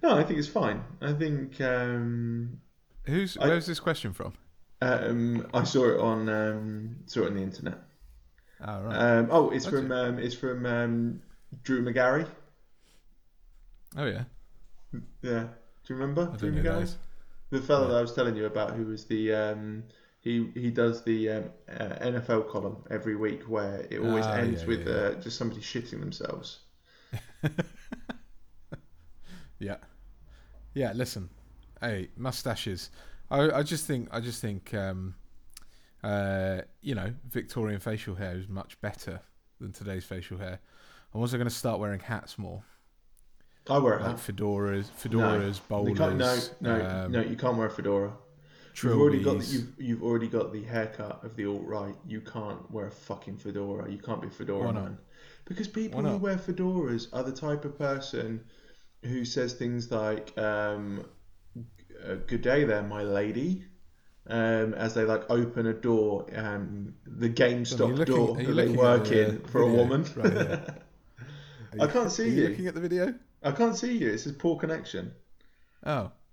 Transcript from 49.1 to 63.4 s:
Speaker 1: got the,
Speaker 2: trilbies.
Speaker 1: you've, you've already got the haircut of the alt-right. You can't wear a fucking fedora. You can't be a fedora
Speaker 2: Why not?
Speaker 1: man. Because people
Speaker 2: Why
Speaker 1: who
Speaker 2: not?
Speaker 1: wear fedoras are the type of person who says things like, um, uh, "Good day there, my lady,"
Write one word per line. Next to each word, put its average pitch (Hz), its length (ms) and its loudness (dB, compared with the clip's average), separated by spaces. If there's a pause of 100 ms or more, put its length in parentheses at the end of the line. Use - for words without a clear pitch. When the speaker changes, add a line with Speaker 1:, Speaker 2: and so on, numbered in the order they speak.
Speaker 1:
got 135 160 6
the, - 60 -2
Speaker 2:
trilbies. 135 80 -4
Speaker 1:
you've, 117 260 -2
you've 120 240 -2
already 117 260 2
got 110 240 0
the 107 120 -8
haircut 107 600 -4
of 110 120 -12
the 101 100 -2
alt-right. 101 480 -4 (120)
You 110 140 -6
can't - 500 -8
wear 101 180 -6
a - 20 -8
fucking - 480 -12
fedora. 101 520 -6
You 101 80 -8
can't 110 220 -6
be - 60 -10
a 98 60 -8
fedora 101 340 -2
Speaker 2:
Why 117 60 0
not? 107 100 -2
Speaker 1:
man. 98 160 -8 (480)
Because 190 220 -6
people 220 340 -4
Speaker 2:
Why 196 60 2
Speaker 1:
who 202 60 2
Speaker 2:
not? 196 60 -2
Speaker 1:
wear 196 160 0
fedoras 180 800 -2
are 127 80 -2
the 131 100 -4
type 147 320 -4
of 143 140 -8
person 117 680 -4 (600)
who 120 200 -2
says 120 300 -2
things 120 360 -4
like, 107 480 -2
um, 104 640 -2 (1040)
uh, 95 80 -4 (120)
"Good 113 160 0
day 135 220 6
there, 107 180 2
my 104 200 -4
lady," 107 600 0 (600)